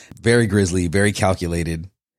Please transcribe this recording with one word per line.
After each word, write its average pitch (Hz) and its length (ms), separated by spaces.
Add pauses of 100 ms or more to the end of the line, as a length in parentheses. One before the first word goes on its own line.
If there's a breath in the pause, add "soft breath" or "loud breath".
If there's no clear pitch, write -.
(200 loud breath)
very 117 280
grisly, 92 400
very 98 240
calculated. 85 800 (300)